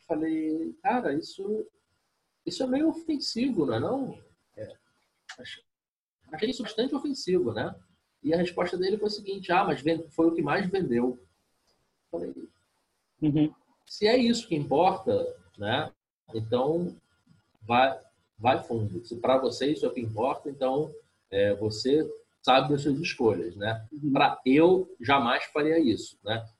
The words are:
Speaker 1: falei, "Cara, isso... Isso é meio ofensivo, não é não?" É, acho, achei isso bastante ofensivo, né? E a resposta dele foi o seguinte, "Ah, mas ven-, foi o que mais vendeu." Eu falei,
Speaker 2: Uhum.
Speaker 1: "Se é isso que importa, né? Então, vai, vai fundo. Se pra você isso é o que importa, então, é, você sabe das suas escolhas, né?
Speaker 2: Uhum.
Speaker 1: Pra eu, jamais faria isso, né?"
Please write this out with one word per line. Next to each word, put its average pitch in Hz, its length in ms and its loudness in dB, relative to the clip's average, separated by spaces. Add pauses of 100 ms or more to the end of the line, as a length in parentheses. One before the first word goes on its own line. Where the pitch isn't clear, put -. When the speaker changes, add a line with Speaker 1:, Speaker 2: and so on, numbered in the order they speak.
Speaker 1:
falei, 160 760 -4
"Cara, 208 320 0
isso... 214 520 -6 (800)
Isso - 160 -4
é 262 40 0
meio 285 220 0
ofensivo, 262 800 -2
não 117 80 0
é 113 60 0
não?" 214 380 -4 (380)
É, 107 160 -14 (640)
acho, - 240 -18 (680)
achei 214 180 -4
isso 254 120 -8
bastante 220 320 -4
ofensivo, 185 580 0
né? 156 220 -6 (480)
E 156 120 0
a - 20 4
resposta 180 400 -2
dele 196 220 0
foi 214 100 -2
o 208 40 -4
seguinte, 190 400 -6
"Ah, 190 120 4
mas 147 160 -2
ven-, 165 300 -2
foi 165 160 2
o 165 80 4
que 170 80 0
mais 165 260 0
vendeu." 127 500 0 (960)
Eu 170 60 -6
falei, - 160 -8 (880)
Speaker 2:
Uhum. 151 300 4 (340)
Speaker 1:
"Se - 200 0
é 233 100 6
isso 233 320 2
que 170 80 -2
importa, 143 560 2 (440)
né? 113 340 -2 (440)
Então, 127 600 0 (680)
vai, 127 360 2 (400)
vai 127 240 2
fundo. 104 420 -4
Se 117 120 -10
pra 127 220 2
você 127 340 -2
isso 147 140 -2
é - 20 0
o - 40 -4
que 127 80 -8
importa, 117 500 -4
então, 139 420 -2 (380)
é, 101 240 2
você 127 540 0 (340)
sabe 135 280 4
das 143 120 0
suas 143 180 0
escolhas, 92 560 0
né? 110 360 -4
Speaker 2:
Uhum. 147 200 -4
Speaker 1:
Pra 139 320 2
eu, 170 560 4
jamais 131 460 2
faria 156 320 0
isso, 117 460 0
né?" 113 200 -4 (160)